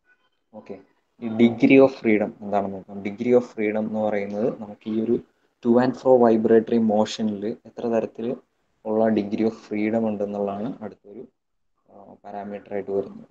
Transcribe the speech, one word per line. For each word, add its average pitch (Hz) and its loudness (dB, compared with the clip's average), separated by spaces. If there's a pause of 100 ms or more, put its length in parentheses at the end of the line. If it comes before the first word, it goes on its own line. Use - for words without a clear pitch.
(540)
ഓക്കെ, 104 -16 (420)
ഈ 117 -8
degree 117 6
of 135 8
freedom 107 0 (100)
എന്താണെന്ന് 101 -4
നോക്കാം. 98 -14
Degree 104 -2
of 120 4
freedom 107 -4
എന്ന് 110 -4
പറയുന്നത് 104 -4
നമുക്ക് 104 -14
ഈ 110 -2
ഒരു 113 -2 (540)
to 120 4
and 127 4
fro 127 4
vibratory 113 4
motion-ിൽ 107 -2 (100)
എത്ര 113 -10
തരത്തിൽ 113 -4 (480)
ഉള്ള 110 0
degree 107 0
of 110 0
freedom 110 -4
ഉണ്ടെന്നുള്ളതാണ് 101 -6
അടുത്തൊരു, 104 -16 (640)
ആ, 98 -20 (100)
parameter 101 -12
ആയിട്ട് 98 -6
വരുന്നത്. - -6